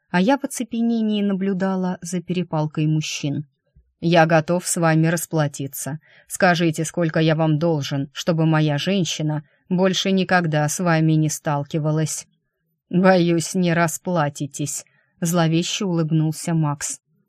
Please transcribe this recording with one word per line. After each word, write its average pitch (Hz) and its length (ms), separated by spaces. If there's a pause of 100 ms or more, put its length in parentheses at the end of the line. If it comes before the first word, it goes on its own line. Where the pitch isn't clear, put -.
(120)
а 180 100
я 262 160
в 277 80
оцепенении 226 760
наблюдала 190 800
за 175 200
перепалкой 160 640
мужчин. 151 600 (520)
«Я 165 280
готов 170 400
с - 100
вами 160 300
расплатиться. 151 920 (280)
Скажите, 170 580
сколько 165 340
я 160 160
вам 156 220
должен, 143 560
чтобы 160 320
моя 156 320
женщина 156 640 (240)
больше 185 440
никогда 175 580
с - 100
вами 160 340
не 156 160
сталкивалась». 151 960 (640)
«Боюсь, 175 640
не 175 180
расплатитесь», 156 1120 (360)
зловеще 170 640
улыбнулся 160 680
Макс. 151 460 (300)